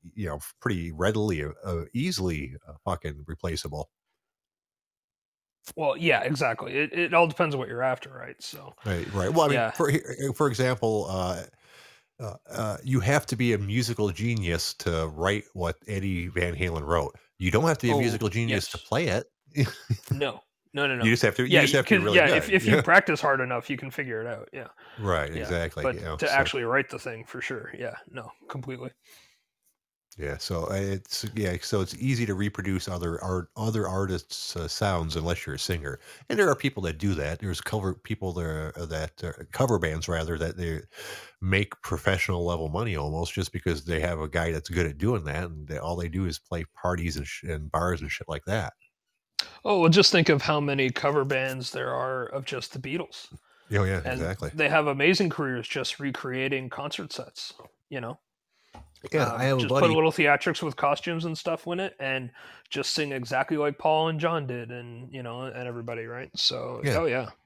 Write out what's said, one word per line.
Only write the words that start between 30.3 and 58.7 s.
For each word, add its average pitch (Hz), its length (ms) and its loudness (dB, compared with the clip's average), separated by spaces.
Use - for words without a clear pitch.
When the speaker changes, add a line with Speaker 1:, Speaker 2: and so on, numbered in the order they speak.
Speaker 1:
so, 82 320 -4
uh, 98 40 -4
it's, 98 500 -4
yeah, 104 280 0
so - 180 0
it's 92 160 -2
easy 120 300 0
to 101 80 -2
reproduce 98 560 -2
other 85 340 -4
art-, 92 320 -4
other 110 320 0
artists', 92 680 -4
uh, 82 100 -4
sounds 85 480 0
unless 82 300 -2
you're 69 100 -6
a - 40 -8
singer. 73 400 -4
And 226 100 -2
there 190 120 6
are 135 80 6
people 120 260 -2
that 80 140 -2
do 98 160 2
that. 76 260 -2
There's 92 220 -4
cover 95 320 -2
people 95 400 -6
there, 78 440 -4
uh, 85 100 -6
that, 78 360 -6
uh, 85 80 -4
cover 120 260 2
bands, 80 300 -2
rather, 82 280 0
that 82 200 -4
they 82 240 -2
make 95 420 0
professional 90 600 0
level 80 240 0
money 117 280 -2
almost 78 360 -2
just 95 200 -4
because 80 320 -2
they 82 160 0
have 85 180 -2
a 78 80 -4
guy 82 240 0
that's 78 180 -4
good 87 180 0
at 71 100 -6
doing 101 280 0
that, 78 200 -4
and 76 220 -12
they, 78 100 -6
all 85 180 -4
they 87 140 -4
do 92 160 -2
is 82 140 -4
play 82 260 -8
parties 85 340 0
and 71 120 -6
sh-, - 160 -12
and 76 280 -6
bars 82 300 0
and 69 100 -8
shit - 160 -8
like 76 180 -8
that. 98 280 -2
Speaker 2:
Oh, 202 160 2
well, 165 100 8
just 190 220 8
think 165 180 6
of 143 120 6
how 151 180 2
many 139 300 0
cover 143 360 2
bands 131 460 -2
there 127 220 -4
are 127 320 -4
of 135 200 -6
just - 280 -6
the 131 60 -8
Beatles. 139 540 -8
Speaker 1:
Oh, 101 120 4
yeah, 95 200 2
Speaker 2:
And - 20 -8
Speaker 1:
exactly. 92 480 -2
Speaker 2:
they 151 160 2
have 151 180 4
amazing 165 440 4
careers 127 360 -4
just - 320 -4
recreating 131 720 -4
concert 151 440 -8
sets, - 400 -12
you 131 120 -8
know? 120 180 -10